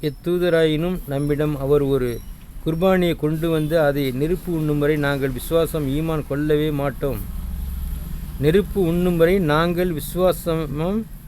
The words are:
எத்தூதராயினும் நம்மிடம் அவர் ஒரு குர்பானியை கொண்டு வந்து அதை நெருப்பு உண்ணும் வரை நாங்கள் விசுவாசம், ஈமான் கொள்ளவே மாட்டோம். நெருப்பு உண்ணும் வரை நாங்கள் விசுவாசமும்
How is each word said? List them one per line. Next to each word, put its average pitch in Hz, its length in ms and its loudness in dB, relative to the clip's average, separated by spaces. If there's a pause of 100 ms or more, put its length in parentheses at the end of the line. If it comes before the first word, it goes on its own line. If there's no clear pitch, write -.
எத்தூதராயினும் 170 880 2 (140)
நம்மிடம் 147 420 0 (100)
அவர் 143 200 4 (100)
ஒரு 123 160 0 (540)
குர்பானியை 175 500 2 (100)
கொண்டு 156 300 0
வந்து 156 220 0 (120)
அதை 143 140 0 (180)
நெருப்பு 175 360 -2
உண்ணும் 151 260 0
வரை 151 140 2 (100)
நாங்கள் 139 320 0
விசுவாசம், 160 480 0 (120)
ஈமான் 160 320 -2
கொள்ளவே 151 380 2 (120)
மாட்டோம். 135 400 -2 (1200)
நெருப்பு 180 340 2 (120)
உண்ணும் 175 300 2
வரை 175 160 6 (160)
நாங்கள் 170 480 2
விசுவாசமும் 170 1000 -2 (280)